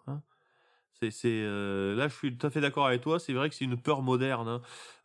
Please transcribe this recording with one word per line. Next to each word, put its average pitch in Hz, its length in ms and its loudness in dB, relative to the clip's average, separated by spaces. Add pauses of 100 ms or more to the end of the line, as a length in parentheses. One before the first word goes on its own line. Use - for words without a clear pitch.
hein. 143 160 -6 (800)
C'est, 113 100 0
c'est, - 180 -2 (140)
euh, 101 540 0
là, 135 100 2
je 147 80 -6
suis 123 240 -4
tout 147 80 -2
à 143 40 -2
fait 156 100 -2
d'accord 143 260 2
avec 123 140 4
toi. 160 180 2
C'est 156 140 -4
vrai 135 180 0
que - 60 -10
c'est - 80 -4
une 123 120 0
peur 139 240 2
moderne, 127 480 2
hein. 120 140 -4 (420)